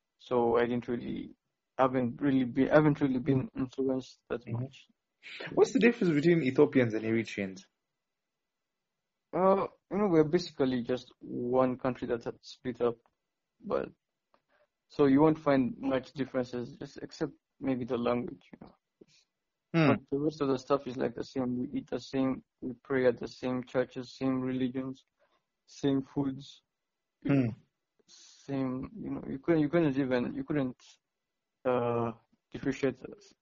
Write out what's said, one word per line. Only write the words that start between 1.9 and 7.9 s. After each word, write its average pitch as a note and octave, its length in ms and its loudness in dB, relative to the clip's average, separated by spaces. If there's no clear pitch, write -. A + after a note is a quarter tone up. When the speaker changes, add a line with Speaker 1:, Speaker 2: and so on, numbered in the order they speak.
Speaker 1:
really C3+ 240 2
been, B2 240 0
haven't D3+ 320 6
really C3 180 0
been C3 380 0
influenced C3 640 -4
that A2+ 180 -6
Speaker 2:
Mm-hmm. A#2+ 160 -6
Speaker 1:
much. - 240 -14
Speaker 2:
What's - 180 4
the - 80 0
difference F#3+ 340 4
between D#3+ 280 4
Ethiopians B2+ 520 4
and A2 100 -4
Eritreans? G#2+ 560 -4